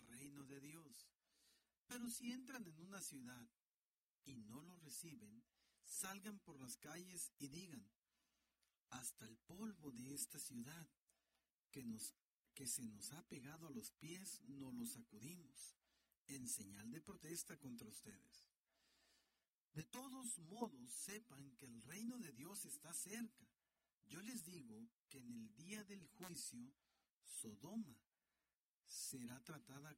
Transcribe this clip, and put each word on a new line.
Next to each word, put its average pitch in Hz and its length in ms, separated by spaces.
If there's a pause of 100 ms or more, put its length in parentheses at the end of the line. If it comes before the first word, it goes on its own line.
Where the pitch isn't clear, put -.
reino 139 360
de 139 160
Dios'". 151 480 (800)
Pero 240 220
si 240 220
entran 254 360
en 156 140
una 190 200
ciudad 123 480 (760)
y 135 100
no 113 260
lo 175 180
reciben, 123 640 (420)
salgan 196 540
por 147 200
las 123 180
calles 175 640
y 143 80
digan: 143 420 (1000)
"Hasta 123 360
el 113 120
polvo 175 540
de 127 220
esta 143 240
ciudad 135 500 (840)
que 139 120
nos, 113 300 (400)
que 135 140
se 131 180
nos 107 280
ha 160 140
pegado 156 400
a 151 40
los 113 220
pies, 175 500
no 135 280
lo 120 140
sacudimos, 120 920 (500)
en 131 200
señal 104 440
de 156 100
protesta 170 560
contra 120 300
ustedes". - 580 (1300)
De 156 100
todos 254 560
modos, 170 520
sepan 139 640
que 139 100
el 117 180
reino 226 360
de 160 140
Dios 175 320
está 156 280
cerca. 226 540 (600)
Yo 170 140
les 220 240
digo 123 440 (200)
que 135 100
en 120 140
el 113 220
día 196 280
del 196 240
juicio, 135 680 (500)
Sodoma 147 720 (880)
será 123 580
tratada 143 540